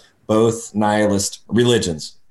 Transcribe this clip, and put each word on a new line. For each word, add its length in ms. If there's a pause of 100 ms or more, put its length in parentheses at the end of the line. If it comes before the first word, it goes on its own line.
(260)
both 480
nihilist 760
religions. 680 (140)